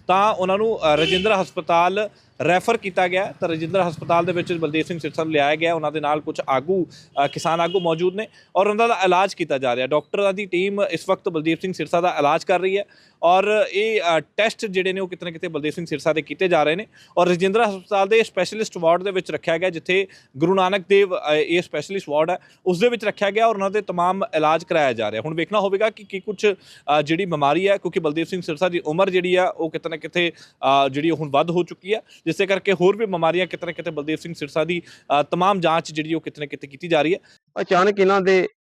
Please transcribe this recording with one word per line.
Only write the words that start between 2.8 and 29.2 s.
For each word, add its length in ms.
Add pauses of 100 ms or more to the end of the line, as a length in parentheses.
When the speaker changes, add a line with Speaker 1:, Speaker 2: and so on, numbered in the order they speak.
Speaker 1:
ਗਿਆ। 320
ਤਾਂ 100
ਰਜਿੰਦਰਾ 400
ਹਸਪਤਾਲ 360
ਦੇ 60
ਵਿੱਚ 220
ਬਲਦੇਵ 300
ਸਿੰਘ 160
ਸਿਰਸਾ 240
ਨੂੰ 100
ਲਿਆਇਆ 220
ਗਿਆ। 180
ਉਹਨਾਂ 180
ਦੇ 80
ਨਾਲ 220
ਕੁਝ 280
ਆਗੂ, 360
ਅ, 420
ਕਿਸਾਨ 340
ਆਗੂ 180
ਮੌਜੂਦ 360
ਨੇ 120 (280)
ਔਰ 120
ਉਹਨਾਂ 200
ਦਾ 180
ਇਲਾਜ 280
ਕੀਤਾ 240
ਜਾ 180
ਰਿਹਾ। 120
ਡਾਕਟਰਾਂ 460
ਦੀ 120
ਟੀਮ 360
ਇਸ 280
ਵਕਤ 200
ਬਲਦੇਵ 320
ਸਿੰਘ 120
ਸਿਰਸਾ 280
ਦਾ 180
ਇਲਾਜ 240
ਕਰ 160
ਰਹੀ 180
ਹੈ 60 (400)
ਔਰ 480
ਇਹ, 300
ਅ, 180
ਟੈਸਟ 460
ਜਿਹੜੇ 280
ਨੇ, 80
ਉਹ 60
ਕਿਤੇ 180
ਨਾ 60
ਕਿਤੇ 160
ਬਲਦੇਵ 240
ਸਿੰਘ 140
ਸਿਰਸਾ 280
ਦੇ 80
ਕੀਤੇ 260
ਜਾ 160
ਰਹੇ 120
ਨੇ 120 (300)
ਔਰ 100
ਰਜਿੰਦਰਾ 420
ਹਸਪਤਾਲ 380
ਦੇ 160
ਸਪੈਸ਼ਲਿਸਟ 540
ਵਾਰਡ 260
ਦੇ 80
ਵਿੱਚ 200
ਰੱਖਿਆ 260
ਗਿਆ, 120
ਜਿੱਥੇ 380 (300)
ਗੁਰੂ 160
ਨਾਨਕ 360
ਦੇਵ, 260
ਅ, 200
ਇਹ 260
ਸਪੈਸ਼ਲਿਸਟ 480
ਵਾਰਡ 200
ਹੈ, 80 (280)
ਉਸ 140
ਦੇ 100
ਵਿੱਚ 160
ਰੱਖਿਆ 260
ਗਿਆ 160
ਔਰ 80
ਉਹਨਾਂ 160
ਦੇ 100
ਤਮਾਮ 420 (120)
ਇਲਾਜ 280
ਕਰਾਇਆ 300
ਜਾ 180
ਰਿਹਾ। 140
ਹੁਣ 80
ਵੇਖਣਾ 260
ਹੋਵੇਗਾ 300
ਕਿ 140
ਕੀ 160
ਕੁਛ, 260
ਅ, 560
ਜਿਹੜੀ 240
ਬਿਮਾਰੀ 420
ਹੈ, 100
ਕਿਉਂਕਿ 220
ਬਲਦੇਵ 260
ਸਿੰਘ 160
ਸਿਰਸਾ 280
ਦੀ 100
ਉਮਰ 300
ਜਿਹੜੀ 260